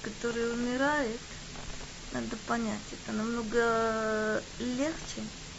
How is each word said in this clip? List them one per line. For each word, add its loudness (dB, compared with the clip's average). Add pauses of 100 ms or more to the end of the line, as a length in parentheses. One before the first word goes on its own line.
который 0
умирает, 2 (920)
надо -2 (100)
понять, 0 (120)
это -6
намного 2 (160)
легче, -2 (360)